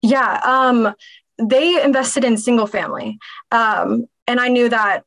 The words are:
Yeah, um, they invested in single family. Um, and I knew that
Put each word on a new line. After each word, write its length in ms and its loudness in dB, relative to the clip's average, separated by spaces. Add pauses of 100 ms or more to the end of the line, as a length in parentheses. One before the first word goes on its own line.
Yeah, 420 0
um, 500 2 (440)
they 440 2
invested 420 0
in 120 2
single 300 0
family. 520 -8 (320)
Um, 560 0 (200)
and 140 -2
I 80 0
knew 200 2
that 380 -2